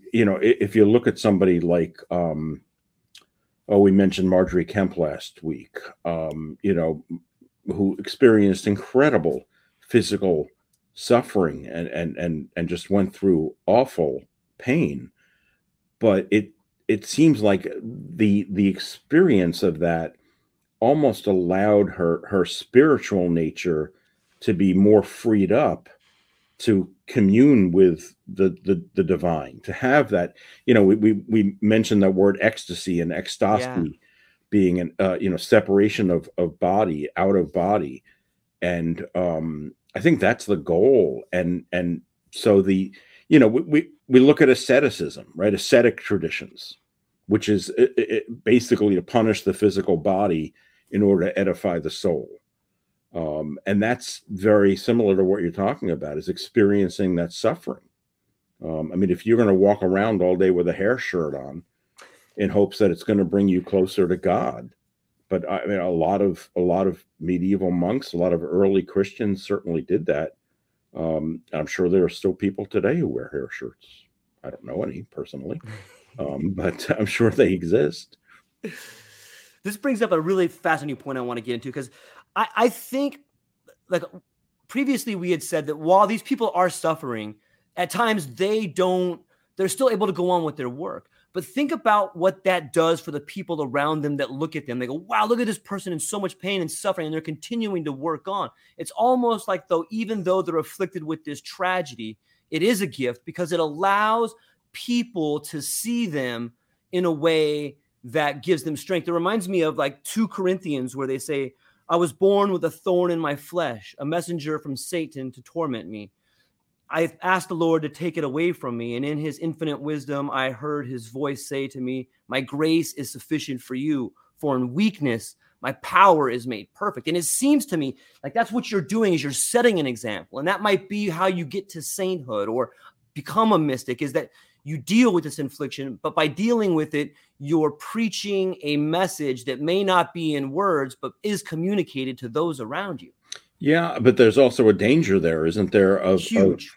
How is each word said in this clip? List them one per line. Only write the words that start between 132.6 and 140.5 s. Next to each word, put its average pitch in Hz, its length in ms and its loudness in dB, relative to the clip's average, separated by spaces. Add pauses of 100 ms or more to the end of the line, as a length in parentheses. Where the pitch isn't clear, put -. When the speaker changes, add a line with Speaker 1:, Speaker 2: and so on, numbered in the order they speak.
Speaker 2:
become 214 400 0
a 180 60 4
mystic, 131 420 -4
is 139 120 -6
that 151 180 -4 (320)
you 151 140 -10
deal 220 340 2
with 175 120 0
this 147 160 -10
infliction, 139 640 -8
but 156 100 -4
by 156 140 2
dealing 202 480 0
with 151 180 -2
it, 147 200 -4 (260)
you're 151 320 0
preaching 196 880 -4
a 147 160 -2
message 147 680 -2
that 131 140 -6
may 175 240 -2
not 185 300 0
be 156 220 -4
in 139 160 -4